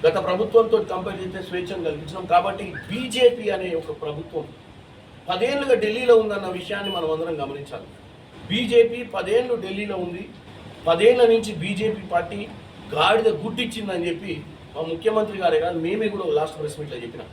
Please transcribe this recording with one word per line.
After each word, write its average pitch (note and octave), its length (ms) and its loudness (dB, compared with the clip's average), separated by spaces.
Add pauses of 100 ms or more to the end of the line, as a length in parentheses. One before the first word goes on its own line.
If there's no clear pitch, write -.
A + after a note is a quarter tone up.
గత E3+ 160 2
ప్రభుత్వంతో G#3+ 540 4
కంపేర్ F#3 440 -4
చేస్తే F#3 200 -8
స్వేచ్ఛను F3+ 420 -6
కల్పించినాం. D#3 420 -6
కాబట్టి G3 380 2
బీజేపీ A#3 880 2
అనే F#3 260 -4
ఒక D#3 260 -8
ప్రభుత్వం D#3 460 -8 (840)
పదేళ్లుగా B3+ 460 2
ఢిల్లీలో A3+ 400 4
ఉందన్న G#3 320 2
విషయాన్ని F#3+ 440 -6
మనం D#3+ 200 -2
అందరం D#3+ 320 -4
గమనించాలి. C#3 400 -10 (640)
బీజేపీ A#3 540 4
పదేళ్ళు G#3+ 520 0
ఢిల్లీలో F#3+ 400 -6
ఉంది. F3 340 -6 (580)
పదేళ్ల A3+ 380 8
నుంచి A3+ 300 4
బీజేపీ G3+ 460 -2 (100)
పార్టీ G3+ 360 -2 (460)
గాడిద G3 340 4
గుడ్డిచ్చిందని G3 800 -2
చెప్పి E3 360 -6 (320)
మా D3+ 60 -6
ముఖ్యమంత్రి G3 560 0
గారే E3 220 2
కాదు, E3 200 0
మేమే G#3 280 0
కూడా G3+ 200 -4
లాస్ట్ - 320 0
ప్రెస్ D3 200 -6
మీట్లో C3+ 180 -8
చెప్పినాం. A2+ 360 -12